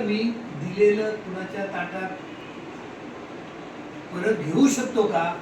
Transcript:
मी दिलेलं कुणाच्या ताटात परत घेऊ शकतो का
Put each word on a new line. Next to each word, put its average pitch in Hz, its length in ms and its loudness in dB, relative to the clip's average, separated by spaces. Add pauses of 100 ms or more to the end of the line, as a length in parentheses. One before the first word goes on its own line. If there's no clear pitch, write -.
मी 208 200 2 (420)
दिलेलं 208 520 4
कुणाच्या 190 500 -6
ताटात 190 440 -4 (2000)
परत 180 240 2
घेऊ 170 300 6
शकतो 233 360 4
का 170 200 4 (180)